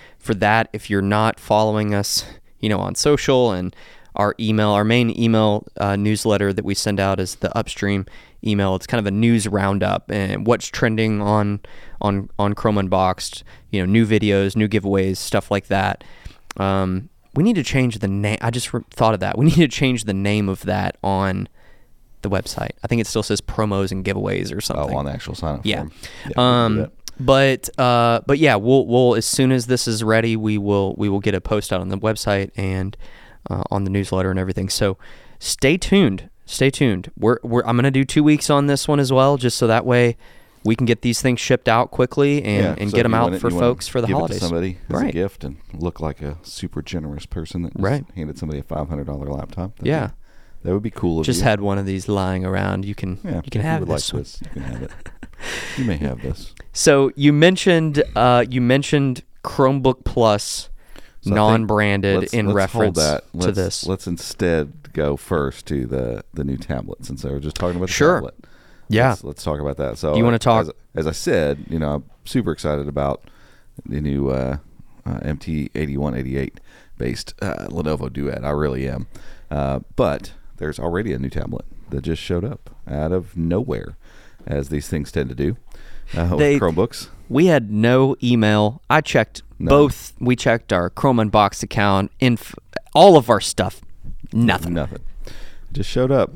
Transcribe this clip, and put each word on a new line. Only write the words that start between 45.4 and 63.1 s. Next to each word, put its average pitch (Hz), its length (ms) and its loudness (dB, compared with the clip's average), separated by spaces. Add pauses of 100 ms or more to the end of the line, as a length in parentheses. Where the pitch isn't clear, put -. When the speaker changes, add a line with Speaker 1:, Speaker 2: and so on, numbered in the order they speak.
Speaker 2:
and 69 140 -8 (140)
look 82 280 -6
like 76 200 -6
a 73 220 -8
super - 400 -10
generous 76 440 -8
person 85 360 -8
that 80 120 -8
just - 80 -4
Speaker 1:
Right. 135 220 0 (120)
Speaker 2:
handed 76 220 -8
somebody 76 200 -6
a 71 60 -8
five 76 240 -6
hundred 71 180 -6
dollar 69 220 -8
laptop. 87 480 -8
That'd - 100 -8
Speaker 1:
Yeah. 139 220 -2
Speaker 2:
be, - 40 -12 (520)
that 90 100 -2
would 104 80 -2
be 110 80 -6
cool 82 300 -2
of 78 60 0
Speaker 1:
Just 82 140 0
Speaker 2:
you. - 40 0
Speaker 1:
had 107 160 2
one 98 180 0
of 98 80 -4
these 95 220 -4
lying 92 360 0
around. 98 400 -2
You 101 100 -6
can, 95 300 -6
Speaker 2:
Yeah, - 120 -6
Speaker 1:
you 82 60 -4
can - 40 -8
Speaker 2:
if - 80 -12
you 107 80 0
Speaker 1:
have 160 180 -2
Speaker 2:
would 85 80 -6
like 78 100 0
Speaker 1:
this - 140 -6
one. 71 100 -4
Speaker 2:
this, - 200 -12
you - 80 -10
can 69 120 -10
have 62 200 -8
it. - 80 -12 (840)
You 131 80 -2
may 92 120 0
have 67 260 -4
this. - 360 -8
Speaker 1:
<laughs> - 40 -18 (100)
So 139 440 4
you 143 160 4
mentioned, 160 720 4 (100)
uh, 123 340 4
you 127 120 -2
mentioned 135 640 2 (200)
Chromebook 131 600 2
Plus - 640 0 (260)
Speaker 2:
So - 80 -16
I - 200 -20
think 101 120 0
Speaker 1:
non-branded 104 880 4
Speaker 2:
let's, 95 140 -4
Speaker 1:
in 107 120 2
Speaker 2:
let's 98 260 2
hold 107 240 0
Speaker 1:
reference - 20 0
Speaker 2:
that. 76 240 2 (100)